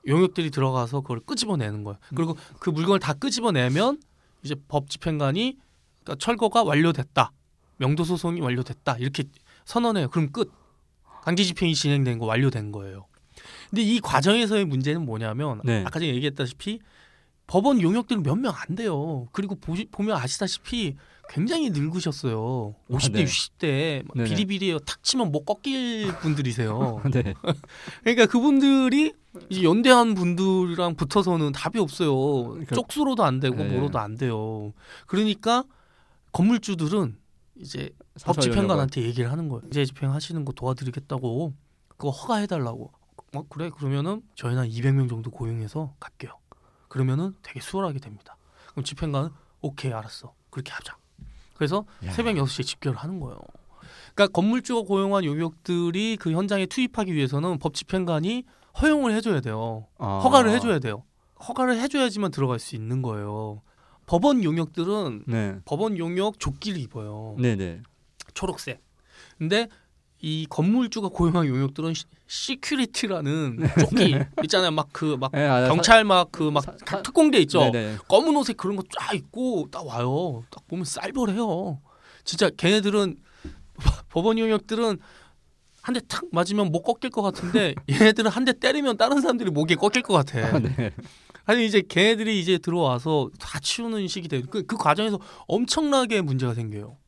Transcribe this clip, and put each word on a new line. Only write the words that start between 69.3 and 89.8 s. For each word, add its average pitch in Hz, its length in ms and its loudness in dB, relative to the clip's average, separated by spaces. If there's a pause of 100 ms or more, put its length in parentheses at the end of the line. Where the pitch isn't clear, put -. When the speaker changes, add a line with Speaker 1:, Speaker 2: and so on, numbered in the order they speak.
Speaker 1:
근데 202 300 -2 (520)
이 156 300 -4
건물주가 214 600 0
고용한 170 380 2
용역들은 139 460 -2
시-, - 120 -8 (220)
시큐리티라는 175 1300 -4
Speaker 2:
<laughs> 160 220 2
Speaker 1:
조끼 160 360 4 (280)
있잖아요. 180 280 2
막 151 220 -2
그 151 240 -2
막 131 140 -4
Speaker 2:
네, 147 160 2
아, 127 160 6
사-, 127 60 4
Speaker 1:
경찰 214 340 8
막 185 280 4
그 156 200 0
막 143 120 0
Speaker 2:
사-, - 100 -12 (120)
사-, 196 160 -4
Speaker 1:
특공대 294 380 6
있죠. 156 200 4 (120)
Speaker 2:
네네. 107 260 -2 (100)
Speaker 1:
검은 294 280 6
옷에 269 180 0
그런 202 220 -4
거 190 80 -6 (140)
쫙 - 180 -4
입고 180 560 -4
딱 175 140 -10
와요. 127 680 -2
딱 - 160 -20
보면 170 180 -6
쌀벌해요. 196 960 -2 (440)
진짜 170 320 2
걔네들은 196 640 2 (560)
<laughs> - 360 0
법원 214 280 2
용역들은 220 600 0 (840)
한 254 120 -4
대 240 140 -2
탁 - 240 -8
맞으면 180 400 2
목 165 120 0
꺾일 240 280 -2
것 226 100 -2
같은데 185 600 0
Speaker 2:
<laughs> - 80 -10
Speaker 1:
얘네들은 214 420 6
한 247 140 0
대 254 80 4
때리면 262 440 2
다른 262 240 4
사람들이 240 300 0
목이 160 240 2
꺾일 208 280 2